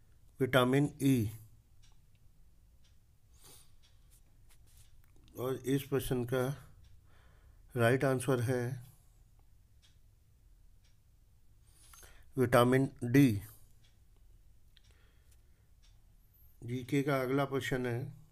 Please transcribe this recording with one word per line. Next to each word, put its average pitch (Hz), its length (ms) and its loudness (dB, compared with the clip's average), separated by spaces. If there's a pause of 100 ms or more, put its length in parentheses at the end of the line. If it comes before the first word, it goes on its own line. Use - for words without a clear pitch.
(400)
विटामिन 131 500 2 (120)
ई। 127 300 0 (4000)
और 127 200 -6
इस 135 280 -4
प्रश्न 127 420 -4
का 127 200 -2 (1300)
राइट 127 300 2
आंसर 127 380 0
है 123 180 -2 (3750)
विटामिन 127 520 4 (160)
डी। 120 360 4 (3250)
जीके 127 420 -4
का 135 180 0
अगला 135 260 0
प्रश्न 127 380 -4
है, 117 280 -6 (180)